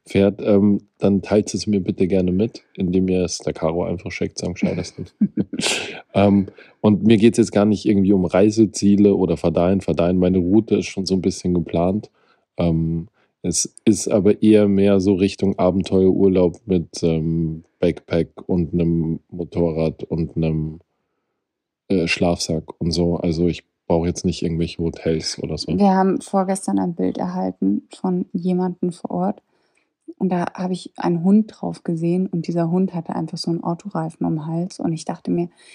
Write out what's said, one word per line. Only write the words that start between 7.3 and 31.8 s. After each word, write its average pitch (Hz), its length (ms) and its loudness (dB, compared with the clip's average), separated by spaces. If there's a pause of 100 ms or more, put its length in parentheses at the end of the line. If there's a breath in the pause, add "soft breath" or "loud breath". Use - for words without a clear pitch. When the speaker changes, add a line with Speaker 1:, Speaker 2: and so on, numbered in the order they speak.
Speaker 1:
jetzt 110 140 2
gar 104 140 4
nicht 104 200 0
irgendwie 98 280 4
um 92 100 2
Reiseziele 101 920 4
oder 87 220 2
fahr 85 140 -2
dahin, 90 320 2
fahr 85 120 -2
dahin. 87 240 2
Meine 92 200 2
Route 104 380 2
ist 95 100 -2
schon - 180 -8
so 92 100 -2
ein 92 80 0
bisschen 90 320 -2
geplant. 87 560 -2 (480)
Ähm, 82 500 -2 (360)
es - 300 -4 (100)
ist 104 240 2
aber 110 340 2
eher 104 260 6
mehr 98 320 4
so 98 140 4
Richtung 95 440 0
Abenteuerurlaub 92 1080 2
mit, 90 360 -2
ähm, 82 640 -2 (160)
Backpack - 680 -2
und 87 260 -2
einem 82 440 0 (120)
Motorrad 82 760 -4
und 82 320 -6
einem, 80 420 -4 (1120)
äh, 87 180 0
Schlafsack 85 760 -2
und 85 120 -2
so. 85 240 0
Also 87 320 0
ich - 160 -4 (220)
brauche 85 200 0
jetzt 87 180 -4
nicht 87 180 -2
irgendwelche 82 400 -4
Hotels 80 600 -4
oder - 160 -6
so. 165 180 -4
Speaker 2:
Wir 196 180 4
haben 190 260 0
vorgestern 190 580 -4
ein 180 160 -2
Bild - 240 -4
erhalten 185 760 -4
von 185 380 -4
jemandem 180 600 -2
vor - 180 -12
Ort. 185 320 -4 (760)
Und 190 120 -2
da 175 240 -2
habe 185 180 -6
ich - 240 -8
einen 170 280 -2
Hund 214 320 4
drauf 170 280 -10